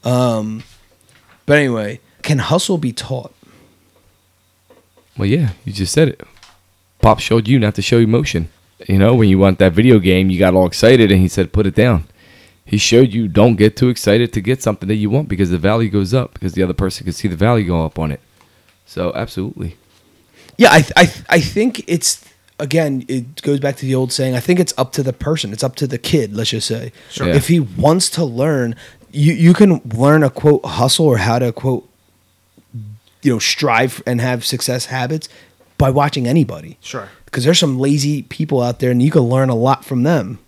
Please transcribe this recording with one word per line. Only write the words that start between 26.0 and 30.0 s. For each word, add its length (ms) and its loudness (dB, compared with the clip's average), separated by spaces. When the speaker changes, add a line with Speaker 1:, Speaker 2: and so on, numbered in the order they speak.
Speaker 1:
let's 140 -4
just 160 -6
say. 260 -8
Speaker 3:
Sure. 180 -4
Speaker 2:
Yeah. 80 2
Speaker 1:
If 120 0
he 120 4
wants 500 0
to 140 -4
learn, 520 -2
you, 200 2
you 220 6
can 260 4
learn 280 4